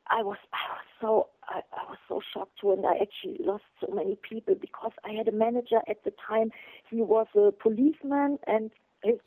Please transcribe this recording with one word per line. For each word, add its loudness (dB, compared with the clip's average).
I 0
was, -6
I -8
was -14
so, 2
I, -8
I -10
was -16
so -6
shocked -12
too, 2
and 0
I 2
actually -6
lost -4
so -6
many -2
people -2
because -10
I -10
had -2
a -2
manager 2
at -6
the -4
time. 0
He 0
was 4
a 8
policeman, 2
and 0
his 4